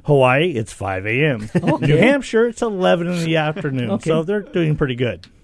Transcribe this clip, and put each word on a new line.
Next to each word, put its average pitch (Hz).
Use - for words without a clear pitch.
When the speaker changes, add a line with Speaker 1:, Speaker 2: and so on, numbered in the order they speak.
Speaker 1:
Hawaii, 139
it's 113
five 95
A 123
M. 110
Speaker 2:
<laughs> -
Okay. 180
Speaker 1:
New 147
Hampshire, 240
it's 233
eleven 185
in 175
the 160
afternoon. 147
Speaker 2:
Okay. 117
Speaker 1:
So 160
they're 202
doing 165
pretty 135
good. 117